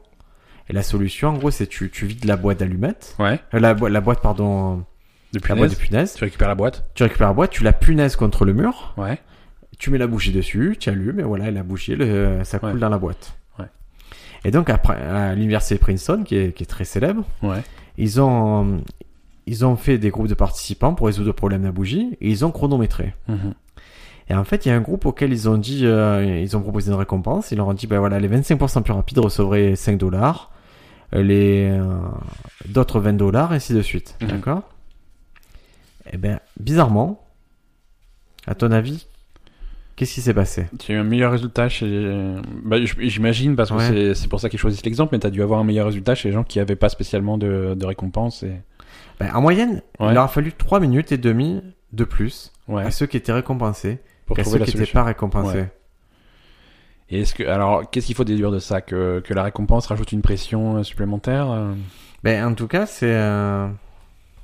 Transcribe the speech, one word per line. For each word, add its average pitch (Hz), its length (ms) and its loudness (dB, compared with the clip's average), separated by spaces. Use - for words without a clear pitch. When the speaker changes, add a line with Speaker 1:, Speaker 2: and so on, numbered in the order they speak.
Speaker 1:
Et - 60 -10
la 98 100 -2
solution, 101 460 0
en 151 80 0
gros, 143 140 0
c'est 104 160 -4
tu, 92 220 -8
tu - 160 -8
vides 110 200 -6
la 104 100 2
boîte 95 240 0
d'allumettes. 95 600 -4
Speaker 2:
Ouais. 104 200 0
Speaker 1:
Euh, 113 60 2
la 113 140 6
boi-, 107 160 0
la 104 120 2
boîte, 117 200 2
pardon, 98 640 0
Speaker 2:
De 104 160 -4
Speaker 1:
la 101 80 2
boîte 104 160 4
de - 40 -4
Speaker 2:
punaises. - 20 -6
Speaker 1:
punaises. 139 380 0
Speaker 2:
Tu - 100 -6
récupères 101 240 2
la 101 60 0
boîte. 104 380 -4
Speaker 1:
Tu - 100 0
récupères - 240 4
la 196 60 4
boîte, 165 180 2
tu - 120 0
la 107 100 8
punaise 147 440 6
contre 104 260 4
le 98 80 4
mur. 170 460 0
Speaker 2:
Ouais. 101 200 -4
Speaker 1:
Tu - 100 -4
mets 135 80 4
la 123 100 0
bougie 113 240 0
dessus, 107 480 0
tu - 100 -4
allumes, 104 300 -2
et 180 40 -2
voilà, 104 280 -2
la 98 120 -4
bougie, 95 320 -6
le, 101 480 2
ça 101 160 -4
coule 107 140 -6
Speaker 2:
Ouais. 127 60 -2
Speaker 1:
dans 113 100 0
la 104 100 0
boîte. - 340 -8
Speaker 2:
Ouais. 95 60 -12
Speaker 1:
Et 101 60 0
donc, 156 180 2
après, - 260 4
à 92 400 -2
l'université 107 400 2
de 98 40 4
Princeton, 160 440 2
qui 113 140 -2
est, 95 180 0
qui - 80 -8
est - 40 -12
très - 180 -8
célèbre, 185 400 -2
Speaker 2:
Ouais. 101 200 -2
Speaker 1:
ils 110 240 2
ont, 107 600 2
ils 113 200 -2
ont 127 100 4
fait 127 220 2
des 104 140 0
groupes 110 160 -2
de 104 80 0
participants 101 580 0
pour 117 140 0
résoudre 101 200 0
le 104 60 0
problème 98 280 -2
de 95 40 -2
la 95 80 -2
bougie, 127 480 -2
et 104 80 0
ils 107 160 0
ont 170 60 0
chronométré. 120 640 0
Speaker 2:
Mhm. 101 260 -4
Speaker 1:
Et 95 60 0
en 98 100 2
fait, - 200 0
il 139 40 2
y - 20 4
a 120 40 4
un 120 40 2
groupe 151 260 -4
auquel 135 280 0
ils 110 160 0
ont 110 80 4
dit, 127 280 -2
euh, 104 560 2
ils 98 140 -4
ont 104 60 0
proposé 101 300 -2
une 98 60 0
récompense, 98 540 -2
ils 110 60 -4
leur 101 100 0
ont 98 60 0
dit, 104 140 -8
ben 107 120 0
voilà, 101 220 0
les 101 80 0
vingt-cinq 135 300 2
pour 139 100 2
cent 120 140 0
plus 113 100 0
rapides 98 260 0
recevraient 101 560 4
cinq 101 220 0
dollars, 98 540 0
euh, 98 100 2
les, 98 480 4
euh, 95 260 0
d'autres 117 320 2
vingt 104 120 2
dollars, 104 380 2
ainsi 139 220 -2
de 110 80 4
suite. - 400 -4
Speaker 2:
Mhm. 110 80 -4
Speaker 1:
D'accord ? 101 320 -4
Eh 90 40 -8
ben, 104 220 -2
bizarrement, 131 680 2
à 110 100 -4
ton 117 160 2
avis, 120 360 0
qu'est-ce - 200 -4
qui 127 60 -8
s'est 120 120 2
passé ? 95 320 0
Speaker 2:
Tu - 120 -8
as 107 40 -2
eu - 40 0
un 107 40 0
meilleur 120 280 2
résultat 120 380 -2
chez, 101 640 -2
bah, 110 200 0
j-, 120 260 -2
j'imagine, 113 480 2
parce 110 140 2
que 110 40 -2
Speaker 1:
Ouais. 113 120 2
Speaker 2:
c'est, 101 280 4
c'est - 140 -2
pour 101 100 -2
ça 110 100 -4
qu'ils 104 100 -6
choisissent 104 260 0
l'exemple, 120 280 0
mais 117 60 2
t'as 104 100 0
dû 98 140 -2
avoir 107 160 0
un 110 60 0
meilleur 107 200 2
résultat 104 300 -2
chez - 140 -4
les 98 40 -2
gens 113 120 0
qui - 160 -4
avaient 98 160 0
pas 104 120 2
spécialement 104 480 -4
de, 95 380 -2
de 95 100 -6
récompense 98 580 -6
et 95 100 -6
Speaker 1:
Ben, 98 160 -4
en 120 60 0
moyenne, 185 400 2
Speaker 2:
Ouais. 107 80 0
Speaker 1:
il 110 60 4
leur 127 100 6
a 135 60 0
fallu 156 240 -2
trois - 260 2
minutes 147 320 2
et 143 60 0
demie 127 440 0
de 110 140 0
plus - 460 -2
Speaker 2:
Ouais. 101 140 -4
Speaker 1:
à 113 80 -2
ceux - 140 -2
qui 139 120 -2
étaient 117 160 -4
récompensés 120 640 -2
Speaker 2:
Pour - 100 0
Speaker 1:
qu'à 104 80 2
Speaker 2:
trouver 104 120 0
Speaker 1:
ceux 113 40 4
Speaker 2:
la 107 60 0
Speaker 1:
qui 117 60 0
étaient 107 80 0
Speaker 2:
solution. 107 200 2
Speaker 1:
pas 123 60 6
récompensés. 101 540 -2
Speaker 2:
Ouais. 95 120 -4
Et 95 120 -2
est-ce 104 140 2
que, 113 80 -4
alors, 98 480 0
qu'est-ce 120 160 -2
qu'il 117 80 -4
faut 127 80 0
déduire 104 280 0
de 98 80 -2
ça ? 95 220 -4
Que, 90 420 -2
que - 100 -6
la 95 100 0
récompense 104 440 2
rajoute 107 240 -4
une 104 100 -2
pression, 110 560 0
euh, 107 60 -2
supplémentaire, 123 680 -4
euh ? 107 220 -4
Speaker 1:
Ben, 110 220 2
en 120 100 0
tout 113 120 -6
cas, 190 200 -2
c'est, 117 260 -2
euh, 101 540 0